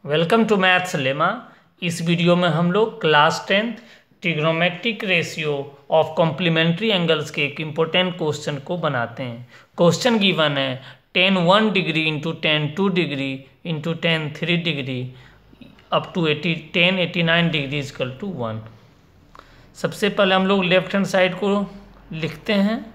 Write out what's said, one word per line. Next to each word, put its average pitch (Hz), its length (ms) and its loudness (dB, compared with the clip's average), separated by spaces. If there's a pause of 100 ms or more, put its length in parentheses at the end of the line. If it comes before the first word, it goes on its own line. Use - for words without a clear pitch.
Welcome 170 400 2
to 220 100 2
Maths 185 380 2
Lemma। 147 340 0 (540)
इस 170 200 -4
वीडियो 170 340 4
में 175 120 2
हम 170 240 2
लोग 220 280 0
क्लास 156 480 4
टेंथ 214 240 2 (500)
trigonometric 170 880 -2
ratio 160 460 -2 (440)
of 156 200 2
complementary 170 800 2
angles 160 340 0
के 151 140 -2
एक 139 160 -6
इंपॉर्टेंट 170 580 0
क्वेश्चन 151 400 -4 (100)
को 180 160 -4
बनाते 123 380 -2
हैं। 120 260 -10 (300)
क्वेश्चन 175 400 4
गिवन 156 400 2
है, 131 240 -4 (340)
tan 185 320 4
one 214 300 4
degree 160 340 0
into 156 220 -6 (100)
tan 151 320 0
two 196 120 0 (120)
degree 135 340 -4 (380)
into 165 340 -6
tan 156 320 0
three 170 240 -2
degree 135 400 -6 (920)
up 156 220 -2
to 170 140 0
eighty, 151 280 -2 (160)
tan 180 340 2
eighty-nine 170 440 0
degree 143 340 -4
is 127 80 -12
equal 127 280 -6
to 196 120 -8 (140)
one। 110 180 -8 (1120)
सबसे 180 340 -4
पहले 202 240 2
हम 190 120 2
लोग 196 180 2
लेफ्ट 180 300 2
हैंड 196 120 0
साइड 185 340 2
को 202 160 0 (580)
लिखते 180 500 -2
हैं। 220 200 -2 (100)